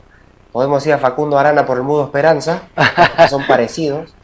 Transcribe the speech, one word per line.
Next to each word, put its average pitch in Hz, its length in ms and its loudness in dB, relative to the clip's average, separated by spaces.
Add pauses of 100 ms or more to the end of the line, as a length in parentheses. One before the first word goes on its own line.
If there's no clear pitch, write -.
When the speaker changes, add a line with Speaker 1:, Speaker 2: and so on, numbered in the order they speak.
(520)
Speaker 1:
podemos 139 300 -2
decir 151 100 0
a 139 60 2
Facundo 143 380 -2
Arana 143 300 2
por 131 120 -2
el 123 40 -4
Mudo 143 220 -2
Esperanza, 147 580 -2 (120)
porque 170 540 2
son 139 180 -2
Speaker 2:
<laughs> - 20 -6
Speaker 1:
parecidos. 139 760 -2